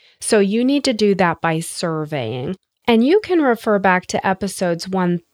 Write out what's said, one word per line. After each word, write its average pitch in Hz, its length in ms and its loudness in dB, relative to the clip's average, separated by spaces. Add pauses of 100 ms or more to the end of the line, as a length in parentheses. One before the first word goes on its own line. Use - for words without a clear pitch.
(220)
So 220 180 2
you 202 240 2
need 277 220 2
to 262 80 2
do 208 220 2
that 175 260 0
by 165 180 0
surveying. 156 960 -6 (320)
And 233 180 4
you 381 140 4
can 349 240 0
refer 226 340 2
back 185 300 0
to - 200 -4
episodes 185 640 -4
one 180 320 -2 (120)